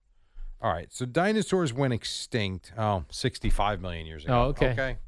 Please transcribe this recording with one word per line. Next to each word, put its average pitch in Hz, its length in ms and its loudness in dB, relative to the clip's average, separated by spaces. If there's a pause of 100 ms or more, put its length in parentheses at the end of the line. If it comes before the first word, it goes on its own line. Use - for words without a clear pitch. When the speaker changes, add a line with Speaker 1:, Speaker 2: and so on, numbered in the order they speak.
(600)
Speaker 1:
All 113 120 0
right, 82 180 -6
so - 140 -6
dinosaurs 180 680 2
went 127 220 2
extinct, - 840 -4
oh, 104 340 0
sixty-five - 720 0
million 85 260 -6
years 78 180 -12
ago. 127 80 2
Speaker 2:
Oh, 120 140 6
okay. 143 240 2
Speaker 1:
Okay. 123 260 -2 (100)